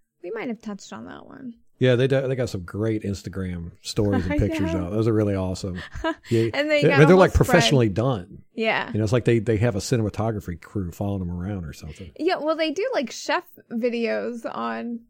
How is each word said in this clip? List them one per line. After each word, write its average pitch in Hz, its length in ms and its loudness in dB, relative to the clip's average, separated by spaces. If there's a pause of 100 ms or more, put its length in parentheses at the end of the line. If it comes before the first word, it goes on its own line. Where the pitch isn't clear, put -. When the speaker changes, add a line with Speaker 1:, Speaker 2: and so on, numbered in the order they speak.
(220)
Speaker 1:
We 349 80 -10
might 427 180 -8
have 226 120 -8
touched 208 320 -12
on 220 140 -14
that - 200 -18
one. 254 280 -16 (240)
Speaker 2:
Yeah, 127 180 4
they 131 100 2
do, 135 220 0
they 131 80 -2
got 123 140 -2
some 95 140 -8
great 107 400 -4
Instagram 90 680 -8 (100)
stories 101 460 0
and 90 80 -2
Speaker 1:
<laughs> - 0 -
I 101 40 0
Speaker 2:
pictures 98 360 0
Speaker 1:
know. 90 100 -2
Speaker 2:
out. 87 80 -6
Those 110 160 2
are 113 60 2
really 104 200 2
awesome. 92 440 -4 (240)
Speaker 1:
<laughs> 320 120 -2 (160)
Speaker 2:
Yeah, 113 220 2
Speaker 1:
And 294 180 -2
they 302 100 4
Speaker 2:
I - 20 2
Speaker 1:
got - 60 6
Speaker 2:
mean, - 40 6
Speaker 1:
a - 60 4
Speaker 2:
they're, 156 100 10
Speaker 1:
whole 185 80 10
Speaker 2:
like, 190 160 8
Speaker 1:
spread. - 140 6
Speaker 2:
professionally 139 420 6
done. 110 540 -2 (120)
Speaker 1:
Yeah. 202 380 -2
Speaker 2:
You 107 60 -2
know, 107 60 2
it's 104 100 0
like 120 100 2
they, 117 140 4
they 110 180 0
have 107 200 2
a - 20 -2
cinematography 107 840 -2
crew 90 320 -8
following 101 280 -4
them 87 100 -6
around 90 340 -6
or 76 80 -12
something. - 460 -16
Speaker 1:
Yeah, 339 180 0
well, 311 180 -2
they 320 160 -2
do, 381 220 -4
like, 294 180 -2
chef - 340 -4 (280)
videos 226 720 -4 (100)
on 233 560 -8